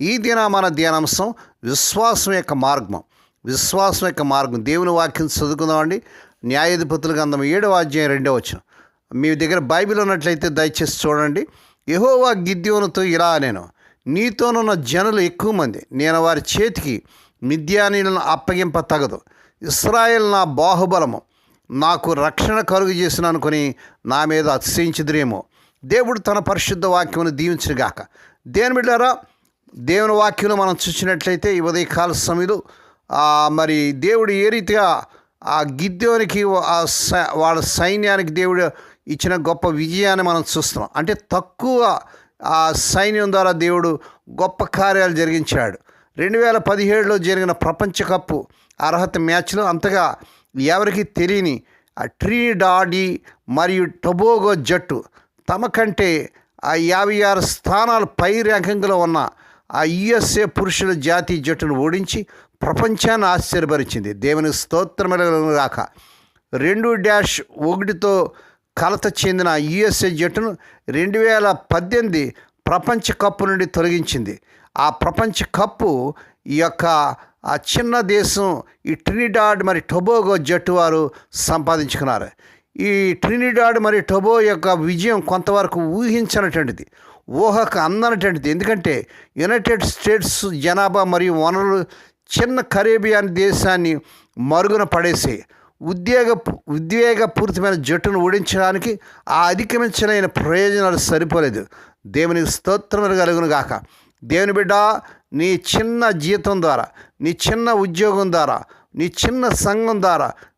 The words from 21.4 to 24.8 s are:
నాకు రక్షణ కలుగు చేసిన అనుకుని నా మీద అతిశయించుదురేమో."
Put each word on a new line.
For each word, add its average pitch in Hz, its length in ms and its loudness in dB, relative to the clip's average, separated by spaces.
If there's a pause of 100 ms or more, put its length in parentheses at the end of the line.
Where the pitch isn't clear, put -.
నాకు 156 420 0
రక్షణ 151 460 0
కలుగు 190 300 0
చేసిన 175 360 -2
అనుకుని 147 500 -2 (300)
నా 139 200 0
మీద 156 240 0
అతిశయించుదురేమో." 147 920 -2 (420)